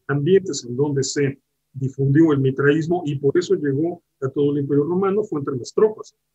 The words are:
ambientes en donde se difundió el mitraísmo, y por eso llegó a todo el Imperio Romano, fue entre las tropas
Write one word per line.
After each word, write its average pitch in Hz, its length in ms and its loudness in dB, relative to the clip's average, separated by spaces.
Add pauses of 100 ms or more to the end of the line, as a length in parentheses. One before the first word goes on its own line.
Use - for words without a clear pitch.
ambientes 147 580 0
en 120 100 -8
donde 135 280 -2
se 139 360 -2 (320)
difundió 139 640 2
el 135 60 2
mitraísmo, 147 640 0
y 143 140 -2
por 139 180 2
eso 180 180 0
llegó 151 460 -2 (200)
a 135 80 -4
todo 143 240 0
el 147 80 -2
Imperio 143 240 0
Romano, 190 380 0
fue 160 160 -6
entre 139 180 -6
las 120 160 -12
tropas - 420 0 (200)